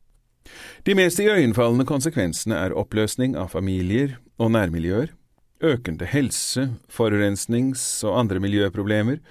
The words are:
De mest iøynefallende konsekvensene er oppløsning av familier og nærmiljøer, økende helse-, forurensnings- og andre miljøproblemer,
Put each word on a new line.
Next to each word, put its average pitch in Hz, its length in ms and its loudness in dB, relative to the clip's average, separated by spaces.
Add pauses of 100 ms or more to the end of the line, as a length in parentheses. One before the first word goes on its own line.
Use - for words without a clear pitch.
(880)
De 196 120 4
mest 180 240 4
iøynefallende 123 640 4
konsekvensene 98 720 -2
er 92 160 -2
oppløsning 107 640 -2
av 90 160 -6
familier 98 600 0 (220)
og 113 160 2
nærmiljøer, 95 560 0 (500)
økende 117 480 -2
helse-, 131 600 -2 (200)
forurensnings- 113 1160 0
og 101 120 0
andre 98 220 0
miljøproblemer, 104 800 0 (100)